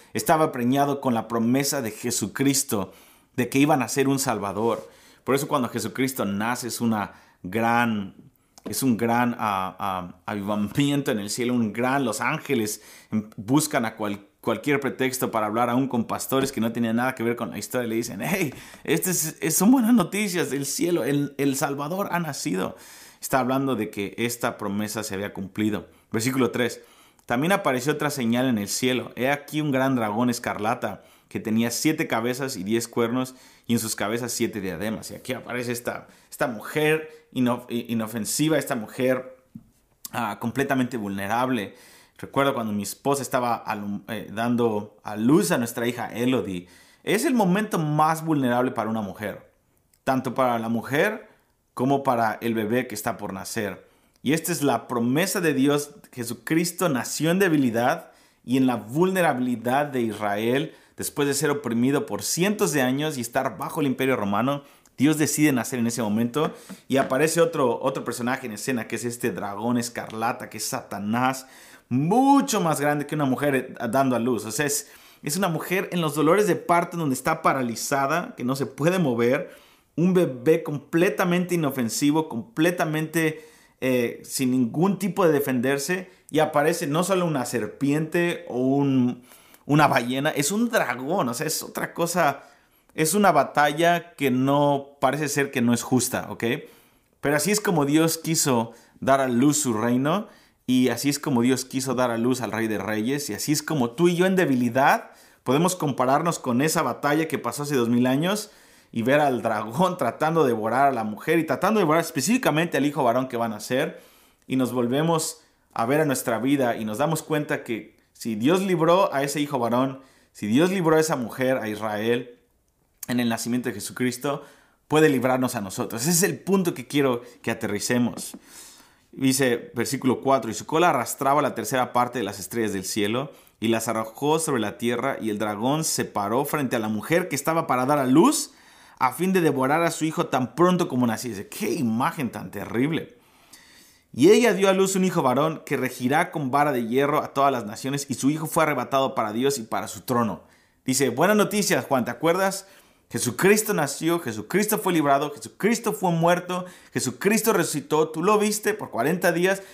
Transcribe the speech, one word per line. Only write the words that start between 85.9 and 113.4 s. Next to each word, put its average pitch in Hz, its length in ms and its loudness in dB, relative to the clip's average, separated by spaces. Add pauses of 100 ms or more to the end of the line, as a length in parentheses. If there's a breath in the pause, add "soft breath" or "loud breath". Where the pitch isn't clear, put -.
y 147 100 0
aparece 156 480 2
no 156 160 0
solo 180 220 0
una 139 200 -2
serpiente 156 1040 -2
o 120 80 -4
un, 131 640 2 (420 loud breath)
una 147 220 6
ballena, 131 440 2
es - 200 0
un 226 180 0
dragón, 143 600 0
o 117 40 -2
sea, 151 140 -4
es - 160 -4
otra - 300 -8
cosa, 165 500 0 (520 loud breath)
es 156 180 0
una 196 180 6
batalla 151 840 2
que 139 140 2
no, 139 720 2
parece 139 300 0
ser 139 220 0
que 127 100 0
no 120 120 4
es 113 100 0
justa, 117 460 0
¿ok? 101 140 -10 (800 loud breath)
Pero 147 160 2
así 170 140 0
es 208 100 2
como 160 240 2
Dios 156 320 2
quiso 127 560 0 (260 loud breath)
dar 135 220 4
a 131 80 0
luz 139 320 4
su 123 120 0
reino, 131 540 0 (420 loud breath)
y 127 200 4
así 117 180 -2
es 143 100 0
como 117 260 0
Dios 127 200 2
quiso 131 320 -4
dar 123 160 2
a 113 60 -2
luz 123 240 0
al 104 100 -4
Rey 110 160 -2
de 107 100 -2
Reyes, 107 520 -2
y 139 40 -4
así - 200 -2
es 147 100 -2
como 135 280 0
tú 175 180 4
y 175 80 0
yo 180 80 4
en 190 100 2
debilidad 139 760 2 (320 loud breath)
podemos 165 340 2
compararnos 143 640 0
con 123 220 0
esa 160 200 2
batalla 147 480 0
que 123 100 -2
pasó 120 240 -6
hace 143 120 -2
dos 120 120 2
mil 120 180 4
años, 165 460 0 (400 soft breath)
y 117 100 -4
ver 135 180 4
al 131 220 2
dragón 113 560 0
tratando 156 460 0
de 131 60 4
devorar 117 380 2
a 135 40 4
la 117 120 -2
mujer 110 360 0
y 160 60 0
tratando 190 340 2
de 196 40 4
devorar 160 180 4
específicamente 160 760 0
al 135 80 2
hijo 147 180 0
varón 127 240 2
que 123 100 -6
va 117 80 0